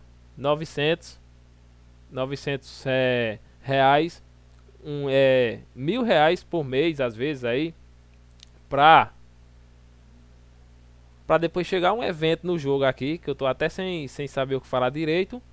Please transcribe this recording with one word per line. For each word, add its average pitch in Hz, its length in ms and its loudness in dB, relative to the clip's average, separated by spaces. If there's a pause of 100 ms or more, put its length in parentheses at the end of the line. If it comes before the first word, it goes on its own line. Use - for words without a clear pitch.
(380)
novecentos, 151 840 -4 (920)
novecentos, 135 760 -8
é, 127 540 0 (220)
reais, 139 600 2 (640)
um, 143 240 -6
é, 131 500 4 (160)
mil 175 280 -4
reais 180 380 4
por 170 220 -6
mês, 139 380 -2
às 123 120 -2
vezes, 127 300 -6
aí, 139 300 -2 (960)
pra, 139 420 6 (2250)
pra 160 120 2
depois 165 300 -2
chegar 180 240 0
um 233 100 -4
evento 160 460 -2
no 175 100 -2
jogo 139 280 -2
aqui, 135 320 -2
que - 120 -12
eu 139 60 -4
tô 139 100 -4
até 131 220 -2
sem, 175 400 -8
sem 143 180 -10
saber 135 300 -4
o 127 60 -4
que - 60 -20
falar 127 220 0
direito. 165 520 -4 (120)